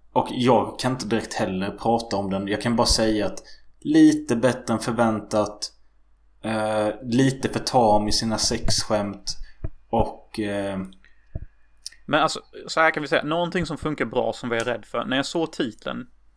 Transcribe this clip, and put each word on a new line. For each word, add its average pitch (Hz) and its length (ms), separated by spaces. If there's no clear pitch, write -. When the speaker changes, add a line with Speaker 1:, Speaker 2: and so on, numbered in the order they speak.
Speaker 1:
och - 180
jag 117 480
kan 127 140
inte 131 140
direkt 107 280
heller 98 360
prata 113 460
om 98 140
den. 98 180
Jag 107 140
kan 117 140
bara 113 100
säga 110 400
att - 160
lite 151 560
bättre 123 380
än 110 60
förväntat. 110 920
Eh, 107 460
lite 131 460
för 113 120
tam 104 480
i 104 40
sina 107 260
sexskämt. - 960
Och, - 500
eh, 101 380
Speaker 2:
Men 151 140
alltså, 156 200
så - 140
här 160 100
kan 156 120
vi 143 60
säga. 151 160
Någonting 170 420
som 151 120
funkar 147 260
bra 113 280
som - 160
vi 117 80
är 113 80
rädd 117 200
för. 120 200
När 117 120
jag 139 100
såg 160 260
titeln 123 540